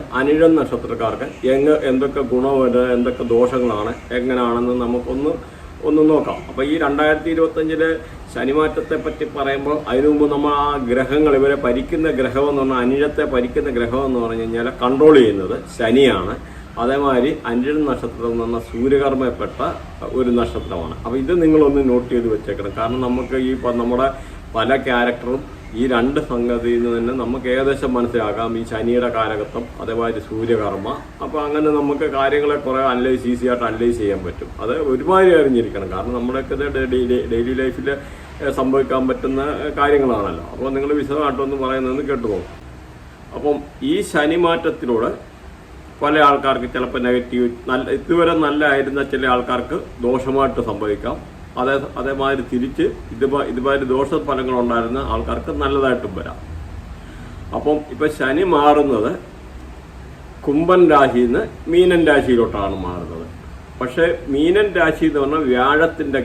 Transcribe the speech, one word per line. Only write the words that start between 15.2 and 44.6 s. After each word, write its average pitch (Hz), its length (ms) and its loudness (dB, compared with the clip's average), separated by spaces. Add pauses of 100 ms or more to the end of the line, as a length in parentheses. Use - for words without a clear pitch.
ചെയ്യുന്നത് 101 340 2 (220)
ശനിയാണ്. 113 580 4 (460)
അതേമാതിരി 135 460 0 (220)
അനിഴം 139 400 -2
നക്ഷത്രം 117 420 -6
എന്ന് 117 120 -4
പറഞ്ഞാൽ 117 260 -4
സൂര്യകർമ്മയിൽപ്പെട്ട 131 880 0 (600)
ഒരു 123 200 2
നക്ഷത്രമാണ്. 90 560 -4 (100)
അപ്പൊ 117 180 -4
ഇത് 135 80 -4 (120)
നിങ്ങളൊന്ന് 147 480 6
നോട്ട് 123 200 2
ചെയ്ത് 117 220 0
വെച്ചേക്കണം. 98 460 -4
കാരണം 120 260 -2
നമുക്ക് 123 320 -2 (140)
ഈ - 20 0 (100)
പ-, 120 160 0
നമ്മുടെ 123 280 0 (500)
പല 117 200 2 (100)
ക്യാരക്ടറും 123 540 0 (380)
ഈ 127 160 2
രണ്ട് 131 240 2 (120)
സംഗതിയിൽ 120 520 0
നിന്ന് 120 140 0
തന്നെ 117 260 -2
നമുക്ക് 123 320 -4
ഏകദേശം 135 420 0
മനസ്സിലാക്കാം. 117 640 0
ഈ 117 40 -4 (100)
ശനിയുടെ 120 420 0
കാരകത്വം, 107 500 -2 (180)
അതേമാതിരി 113 440 -2
സൂര്യകർമ്മ. 110 640 -2 (340)
അപ്പൊ 151 200 -6
അങ്ങനെ 151 340 2
നമുക്ക് 143 380 0
കാര്യങ്ങളെ 147 400 2 (100)
കുറെ 131 240 0
അനലൈസ്, 123 420 0
ഈസി 120 200 0
ആയിട്ട് 120 160 0
അനലൈസ് 117 340 0
ചെയ്യാൻ 98 240 0
പറ്റും. - 240 -8 (120)
അത് 117 120 -2 (180)
ഒരുമാതിരി 180 500 4
അറിഞ്ഞിരിക്കണം. 107 520 0
കാരണം 117 240 -6
നമ്മുടെയൊക്കെ 131 400 -4
ഇത് 143 80 -2 (100)
ഡെ-, 131 160 -2
ഡെ-, 127 200 0
ഡെ-, 123 200 0
ഡെയിലി 120 300 0
ലൈഫിൽ, 131 260 -2 (540)
ഏഹ്, 135 160 -2
സംഭവിക്കാൻ 131 520 2
പറ്റുന്ന, 131 300 -2 (220)
ഏഹ്, 147 160 -4
കാര്യങ്ങളാണല്ലോ. 120 760 2
അപ്പോൾ 120 240 -4
നിങ്ങൾ 143 240 -2
വിശദമായിട്ടൊന്ന് 139 640 -2
പറയുന്നതെന്ന് 131 460 -2
കേട്ടു 120 240 -2
നോക്കും. - 260 -8 (800)
അപ്പം 147 180 0 (360)
ഈ - 20 2 (180)
ശനിമാറ്റത്തിലൂടെ 160 960 0 (880)